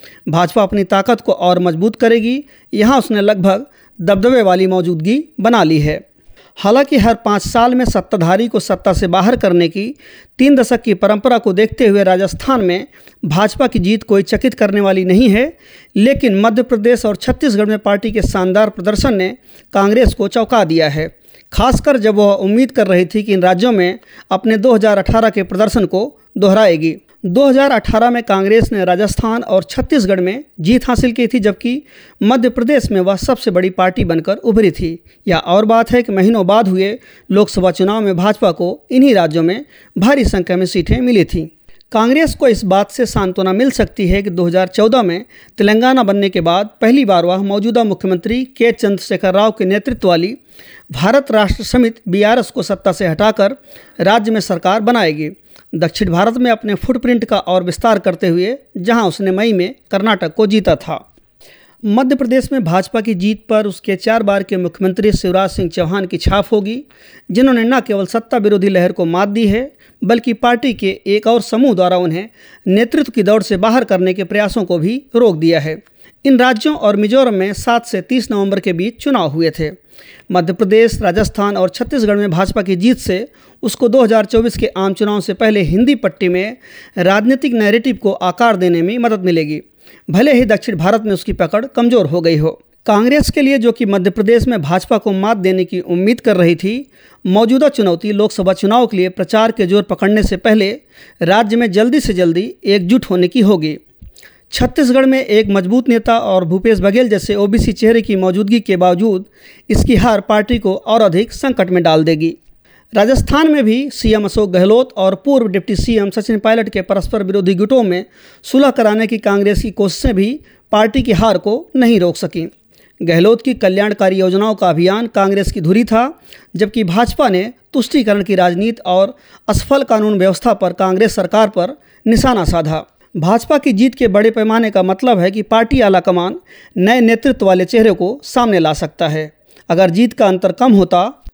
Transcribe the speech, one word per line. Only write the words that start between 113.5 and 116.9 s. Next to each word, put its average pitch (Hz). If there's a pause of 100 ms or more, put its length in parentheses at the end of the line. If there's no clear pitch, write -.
में 285
भी 247
सीएम 214
अशोक 202
गहलोत 208
और 190 (100)
पूर्व 269
डिप्टी 190
सीएम 202
सचिन 214
पायलट 220
के 190
परस्पर 202